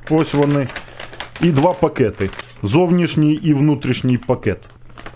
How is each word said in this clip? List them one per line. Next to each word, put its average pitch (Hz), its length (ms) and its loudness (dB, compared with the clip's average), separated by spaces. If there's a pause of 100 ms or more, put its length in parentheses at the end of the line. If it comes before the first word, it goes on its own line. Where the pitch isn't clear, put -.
(100)
ось 156 240 2
вони, 143 340 2 (720)
і 170 100 4
два 156 220 4
пакети, 127 580 0 (320)
зовнішній 160 720 2
і 156 200 0
внутрішній 131 640 0
пакет. 117 400 -2 (580)